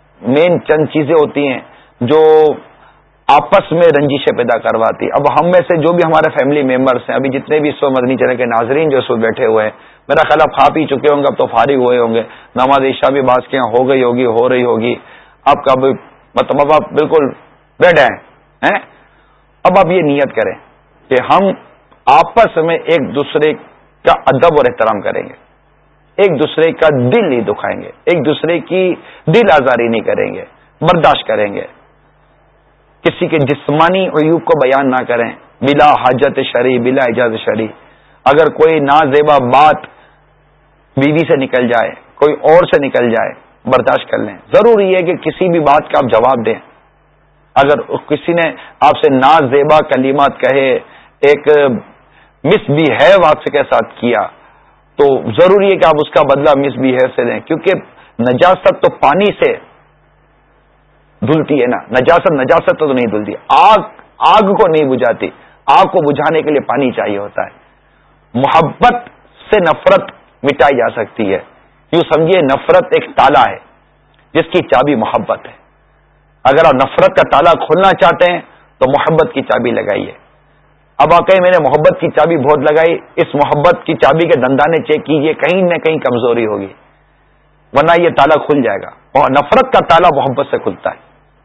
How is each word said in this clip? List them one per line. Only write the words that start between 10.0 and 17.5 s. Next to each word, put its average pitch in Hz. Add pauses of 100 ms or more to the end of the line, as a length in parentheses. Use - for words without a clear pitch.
میرا 151
خیال 151
آپ -
کھا 143
پی 160
چکے 143
ہوں 143
گے، 139
اب -
تو 131
فارغ 117
ہوئے 123
ہوں 113
گے، 113 (320)
نماز 135
عشاء 135
بھی 139
بعض 127
کے -
یہاں 123
ہو 123
گئی 131
ہوگی، 123
ہو 117
رہی 123
ہوگی، 117 (500)
آپ 139
کا 135
اب 131 (500)
مطلب 131
اب 143
آپ 151
بالکل 151 (480)